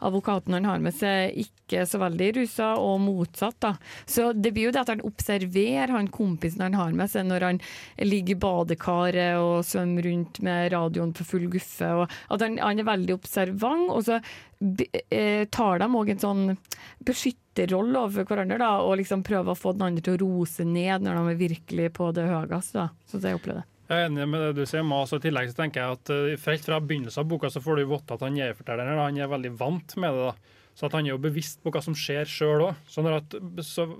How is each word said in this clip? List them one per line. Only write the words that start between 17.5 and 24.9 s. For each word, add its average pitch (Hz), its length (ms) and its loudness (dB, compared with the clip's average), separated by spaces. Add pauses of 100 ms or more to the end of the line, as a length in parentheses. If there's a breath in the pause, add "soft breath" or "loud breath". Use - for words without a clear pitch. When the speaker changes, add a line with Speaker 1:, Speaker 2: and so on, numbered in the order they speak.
Speaker 1:
overfor 202 300 0
hverandre, 202 320 0
da, 233 100 4 (140)
og 190 160 4
liksom 190 260 0
prøver 185 280 0
å - 40 -6
få 185 180 0
den 196 120 0
andre 170 160 0
til 185 140 2
å - 40 -2
rose 180 440 0
ned 180 380 0
når 180 140 0
de 170 160 2
er 170 60 0
virkelig 170 560 -2
på 175 200 0
det 170 120 0
høyeste, 170 480 -2
da, 175 120 0 (200)
sånn 196 140 -6
som 190 80 -2
jeg 180 100 -2
opplevde - 240 -6
det. - 100 -20 (140)
Speaker 2:
Jeg 170 160 2
er 165 60 0
enig 143 180 -2
med 156 140 0
det 151 160 0
du 139 100 0
sier, 160 160 -2
Mas, 139 300 0